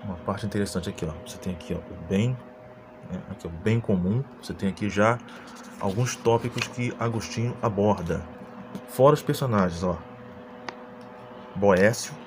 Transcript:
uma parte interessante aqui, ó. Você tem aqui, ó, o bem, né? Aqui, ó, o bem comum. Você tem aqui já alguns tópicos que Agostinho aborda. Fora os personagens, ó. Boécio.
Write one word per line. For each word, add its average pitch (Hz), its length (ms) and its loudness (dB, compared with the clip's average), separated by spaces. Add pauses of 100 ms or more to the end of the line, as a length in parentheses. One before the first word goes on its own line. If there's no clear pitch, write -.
uma 98 140 -6
parte 98 280 -4
interessante 101 440 -2
aqui, 95 160 -6
ó. 80 60 -4 (140)
Você - 120 -14
tem 92 160 -6
aqui, 87 200 -8
ó, 85 40 -4
o 85 320 -12
bem, 110 260 2 (760)
né? 87 180 -6
Aqui, 95 160 -12
ó, 85 40 -6
o 82 40 -8
bem 107 260 2
comum. 101 440 2 (180)
Você - 140 -8
tem 98 120 -2
aqui 101 220 -2
já 107 300 6 (600)
alguns 104 360 0
tópicos 117 520 2
que 123 320 -4
Agostinho 117 640 -2
aborda. 98 640 2 (600)
Fora 139 260 8
os 147 80 2
personagens, 98 640 2
ó. 85 160 0 (1600)
Boécio. 98 560 6 (160)